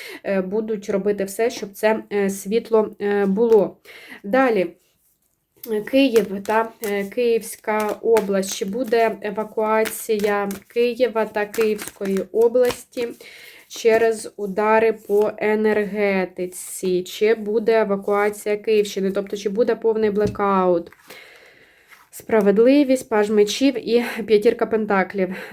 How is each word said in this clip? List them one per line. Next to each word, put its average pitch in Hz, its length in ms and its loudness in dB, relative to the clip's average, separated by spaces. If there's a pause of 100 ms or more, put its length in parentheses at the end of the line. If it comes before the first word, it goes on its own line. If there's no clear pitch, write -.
(240)
е, 196 180 -2
будуть 208 480 -6
робити 202 340 -2
все, 226 260 -2
щоб 214 240 -12
це, 214 300 0 (100)
е, 202 160 0
світло, 214 720 0
е, 202 240 0
було. 208 520 4 (460)
Далі. 208 440 2 (1200)
Київ 220 540 2
та, 226 240 0 (140)
е, 202 200 -4
Київська 220 840 -2 (140)
область. 196 540 0
Чи 220 100 -6
буде 226 560 0
евакуація 214 1300 -2 (180)
Києва 233 580 0
та 214 200 -4
Київської 208 720 -4 (120)
області 233 760 0 (600)
через 226 720 0
удари 214 560 2
по 208 440 0
енергетиці? 196 1700 -2
Чи 214 320 0
буде 220 460 0
евакуація 208 760 0
Київщини? 202 540 0
Тобто, 202 260 -4
чи 208 120 -4
буде 226 260 0
повний 220 360 0
блекаут? 196 800 2 (1200)
Справедливість, 247 1000 4
паж 208 200 0
мечів 220 600 2
і 233 160 2 (200)
п'ятірка 226 400 2
пентаклів. 196 720 -2 (180)